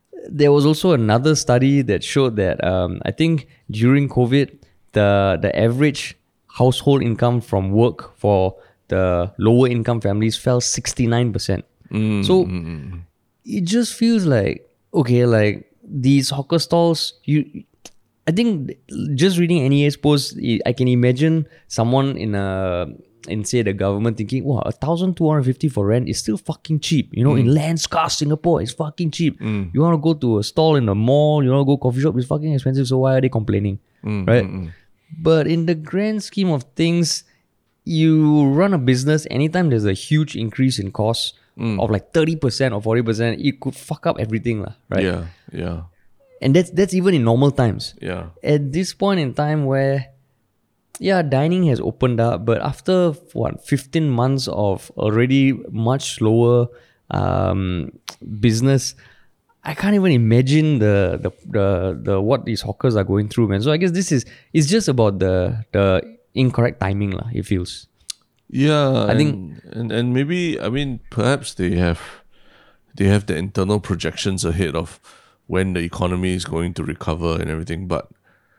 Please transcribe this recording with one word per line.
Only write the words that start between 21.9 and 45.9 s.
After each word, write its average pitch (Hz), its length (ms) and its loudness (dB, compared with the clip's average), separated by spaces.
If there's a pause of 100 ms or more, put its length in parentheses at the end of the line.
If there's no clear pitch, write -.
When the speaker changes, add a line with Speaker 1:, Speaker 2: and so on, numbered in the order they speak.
Speaker 1:
in 104 220 -4
a, 95 480 -2 (420)
in, 104 160 -4
say, 123 180 -2
the 101 120 0
government 101 420 -2
thinking, 113 280 -4
"Wow, 131 200 -2
a - 80 -4
thousand 170 460 -2
two 160 100 2
hundred 151 220 2
fifty 147 180 -2
for 104 180 -2
rent 120 220 0
is - 140 -4
still - 160 -2
fucking - 420 -6
cheap." - 320 -2
You 117 140 0
know, 147 100 4
in 127 100 2
Speaker 2:
Mm. 135 120 4
Speaker 1:
land 160 220 -2
scarce - 420 -2
Singapore, 151 400 0
it's 107 100 -6
fucking 156 380 -4
cheap. 165 300 -2
Speaker 2:
Mm. 101 340 -4
Speaker 1:
You 135 80 2
wanna 165 160 4
go 160 160 2
to 120 240 0
a 104 40 0
stall 160 380 2
in 117 60 2
the 98 80 2
mall, 143 500 4
you 127 60 2
wanna 139 160 4
go 139 100 4
coffee 131 240 -2
shop, 143 160 0
it's 127 100 -2
fucking 151 280 -2
expensive, 131 320 0
so 127 180 0
why 131 140 2
are - 20 2
they 131 80 2
complaining? 101 500 -2 (260)
Speaker 2:
Mm, 104 220 -4
Speaker 1:
Right? 113 200 4
Speaker 2:
mm, 92 200 -8
mm. - 20 -10 (500)
Speaker 1:
But 160 280 2
in 165 200 0
the 175 100 0
grand 196 480 -4
scheme 196 260 -2
of 139 140 -2 (100)
things, 170 500 0 (600)
you 156 680 4
run 190 180 2
a 175 60 2
business, 131 520 0
anytime 160 400 0
there's 110 140 2
a 101 140 2
huge 151 400 -2
increase 123 400 -2
in 98 160 -6
costs 113 400 -2 (240)
Speaker 2:
Mm. 110 260 -2
Speaker 1:
of, 110 60 -2
like, 101 260 -4
thirty 160 180 2
percent 135 380 -2
or 104 80 -4
forty 113 220 0
percent, 113 360 -2
it 139 220 -4
could 135 160 -8
fuck - 300 -10
up 170 120 -2
everything, 110 460 -4
lah, - 80 -12 (160)
right? 95 160 -2
Speaker 2:
Yeah, 87 200 -2 (280)
yeah. 87 280 -8 (600)